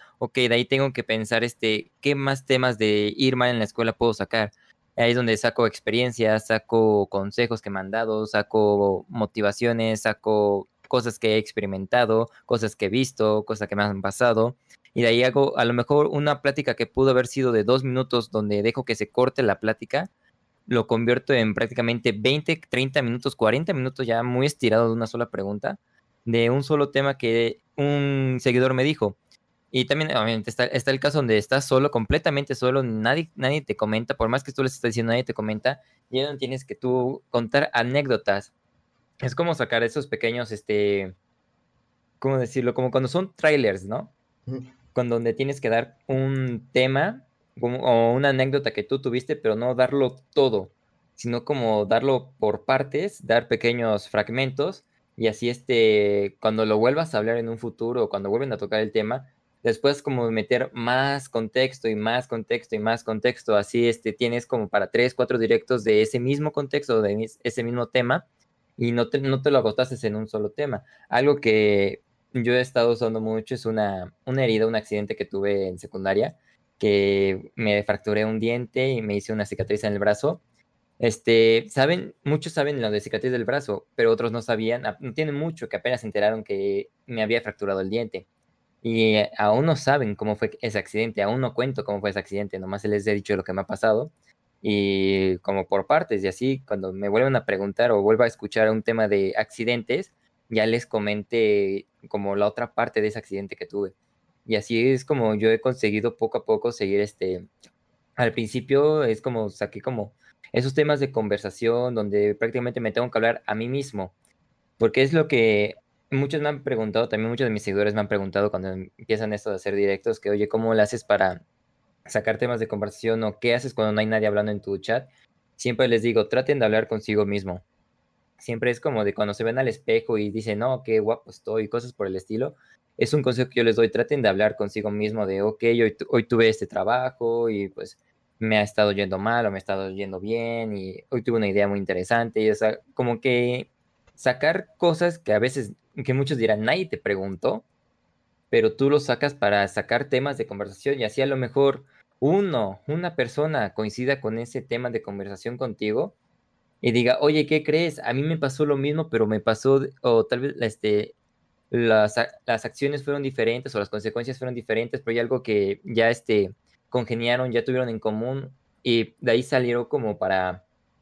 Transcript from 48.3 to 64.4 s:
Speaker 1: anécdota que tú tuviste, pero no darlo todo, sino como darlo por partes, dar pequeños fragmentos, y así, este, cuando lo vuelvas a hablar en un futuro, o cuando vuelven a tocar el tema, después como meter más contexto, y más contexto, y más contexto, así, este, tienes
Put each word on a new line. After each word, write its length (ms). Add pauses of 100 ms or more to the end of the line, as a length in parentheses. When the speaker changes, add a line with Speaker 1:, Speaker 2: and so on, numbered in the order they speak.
Speaker 1:
anécdota 420
que 120
tú 180
tuviste, 340
pero 200
no 200
darlo 400 (180)
todo, 400 (420)
sino 300
como 400
darlo 540
por 260
partes, 600
dar 220
pequeños 640
fragmentos, 760 (300)
y 120
así, 220
este, 880
cuando 260
lo 120
vuelvas 360
a 40
hablar 200
en 120
un 80
futuro, 460
o 60
cuando 200
vuelven 220
a 60
tocar 220
el 120
tema, 360 (340)
después 400
como 300
meter 420
más 560
contexto, 580
y 80
más 320
contexto, 480
y 40
más 240
contexto, 520
así, 320
este, 260
tienes 320